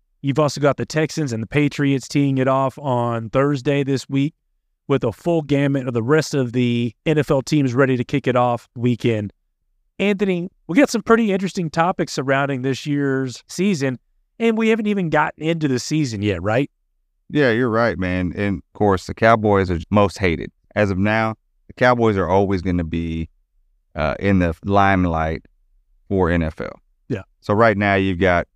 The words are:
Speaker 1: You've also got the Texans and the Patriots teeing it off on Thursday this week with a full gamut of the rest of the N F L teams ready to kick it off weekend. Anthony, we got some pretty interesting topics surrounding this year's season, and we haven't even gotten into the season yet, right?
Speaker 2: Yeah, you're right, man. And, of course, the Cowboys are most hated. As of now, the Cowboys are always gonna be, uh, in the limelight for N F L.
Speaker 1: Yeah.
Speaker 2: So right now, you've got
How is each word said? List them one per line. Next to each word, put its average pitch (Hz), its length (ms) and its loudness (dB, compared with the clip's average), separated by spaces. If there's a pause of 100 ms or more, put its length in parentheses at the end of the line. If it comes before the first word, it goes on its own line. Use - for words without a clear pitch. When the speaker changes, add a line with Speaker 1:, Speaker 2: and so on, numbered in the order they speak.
(200)
Speaker 1:
You've 139 200 -2
also 147 200 -2
got 139 160 2
the 123 80 -6
Texans 156 480 -4
and 110 80 -4
the 110 60 -8
Patriots 139 600 0
teeing 139 300 0
it 131 100 0
off 135 300 -2
on 120 520 -4
Thursday 139 540 0
this 135 240 -4
week 139 260 -2 (540)
with 135 160 0
a 117 80 -2
full 170 300 -2
gamut 139 440 0
of 127 80 -4
the 117 80 0
rest 143 320 0
of 127 180 -2
the 120 400 0 (140)
N 151 120 0
F 143 120 0
L 139 100 2
teams 139 320 0
ready 131 240 2
to 120 60 0
kick 135 240 -4
it 123 80 2
off 123 400 0
weekend. 113 580 -2 (640)
Anthony, 190 520 -2 (160)
we 170 100 -4
got 285 140 4
some 220 120 -4
pretty 226 300 2
interesting 185 380 -4
topics 165 420 -2
surrounding 135 500 -2
this 131 220 -4
year's 135 600 -4
season, 143 540 -2 (380)
and 226 200 0
we 220 120 2
haven't 220 180 0
even 196 200 -2
gotten 151 340 -2
into 156 260 0
the 127 100 0
season 131 420 -4
yet, 98 220 -2
right? 113 260 0 (600)
Speaker 2:
Yeah, 139 220 2
you're 120 180 0
right, 110 260 0
man. 90 380 -2
And, 101 240 -2
of - 140 -20
course, 101 340 2
the 98 80 -10
Cowboys 104 560 4
are 85 80 -2 (100)
most 101 300 2
hated. 87 320 -2 (240)
As 104 160 0
of 92 80 -2
now, 110 380 0 (320)
the - 60 -20
Cowboys 120 420 4
are 87 120 0
always 98 320 2
gonna 87 220 -2
be, 82 460 -6 (640)
uh, 76 240 -2
in 98 220 2
the 85 120 2 (120)
limelight 90 840 0 (600)
for 92 200 2
N 85 140 2
F 78 180 -6
L. - 200 -12 (280)
Speaker 1:
Yeah. 101 140 -6 (180)
Speaker 2:
So - 140 -2
right 110 220 4
now, 101 180 2
you've 95 240 0
got 87 380 2